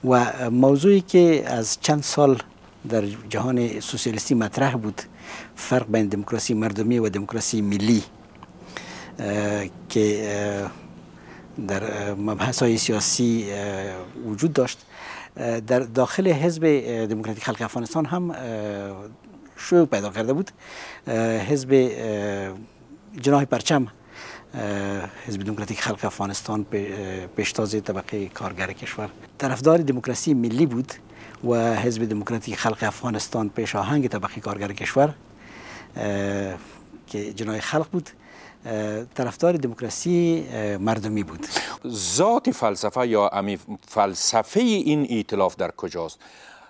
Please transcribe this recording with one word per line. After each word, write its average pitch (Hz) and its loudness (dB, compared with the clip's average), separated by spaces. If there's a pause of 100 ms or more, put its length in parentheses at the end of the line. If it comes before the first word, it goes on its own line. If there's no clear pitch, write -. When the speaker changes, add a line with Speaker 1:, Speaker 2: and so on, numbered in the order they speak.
Speaker 1:
و 123 4
موضوعی 139 8
که 175 6
از 117 -2
چند 147 2
سال 139 4 (460)
در 110 2 (240)
جهان 117 -2
سوسیالیستی 113 -2
مطرح 123 2
بود، 107 -4 (520)
فرق 127 0
بین 110 4
دموکراسی 104 -2
مردمی 110 2
و 110 2
دموکراسی 104 -2
ملی، 101 4 (1160)
اه، 104 -2 (240)
که، 107 4 (440)
اه، - -8 (960)
در، 101 -4
اه، 101 -4
مبحث‌های 110 2
سیاسی، 113 2
اه، 98 -6 (320)
وجود 117 0
داشت، 127 0 (580)
اه، 117 -4
در 123 2
داخل 127 2
حزب، 160 2
اه، 117 2
دموکراتیک 107 -4
خلق 117 -4
افغانستان 120 -2
هم، 175 -2
اه، - -10 (1200)
شیوع 175 6
پیدا 101 0
کرده 110 -2
بود. 180 -2 (560)
اه، 113 0
حزب، 131 0
اه، 107 2 (680)
جناح 139 4
پرچم، 131 2 (680)
اه، 101 -4 (160)
حزب 101 -6
دموکراتیک 104 -6
خلق 107 -4
افغانستان 101 -4
پی-، 101 -4
اه، 95 -8
پیشتاز 107 -2 (100)
طبقه 98 -4
کارگر 95 -8
کشور - -10 (280)
طرفدار 135 4
دموکراسی 135 0
ملی 120 2
بود 123 -4 (520)
و 117 2
حزب 113 0
دموکراتیک 107 -4
خلق - -2
افغانستان 110 -2
پیش 110 -4
آهنگ 123 0
طبقه - -6
کارگر 101 -6
کشور، 135 2 (840)
اه، 101 -4 (520)
که 104 -8
جناح 107 -6
خلق 156 -2
بود، 175 -4 (540)
اه، 107 -4
طرفدار 131 0
دموکراسی، 160 0
اه، 104 -2
مردمی 107 0
بود. 80 -10 (420)
Speaker 2:
ذات 127 2
فلسفه 113 0
یا 104 4
امی 101 -2 (300)
فلسفه 107 2
این 151 4
ائتلاف 101 2
در 87 -2
کجاست؟ 85 -8 (500)